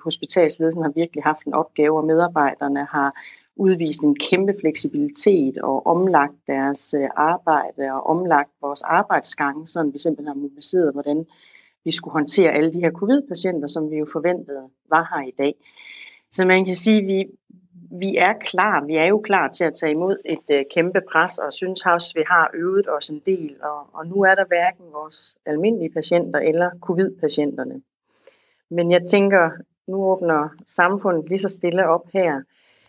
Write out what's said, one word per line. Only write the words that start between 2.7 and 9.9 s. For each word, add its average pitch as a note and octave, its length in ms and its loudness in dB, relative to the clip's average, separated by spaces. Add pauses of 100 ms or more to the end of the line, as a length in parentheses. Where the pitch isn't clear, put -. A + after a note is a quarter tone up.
har C#3 200 0 (440)
udvist E3+ 460 0
en D3 140 4
kæmpe F#3+ 440 0
fleksibilitet D3 1000 0
og - 300 -2
omlagt E3+ 480 2 (120)
deres, C#3 460 -2
øh, C#3 220 0
arbejde D3+ 800 0
og C3+ 140 -4
omlagt D#3+ 440 2 (100)
vores C#3+ 200 -6
arbejdsgange, D#3+ 840 -2
sådan D3+ 260 -2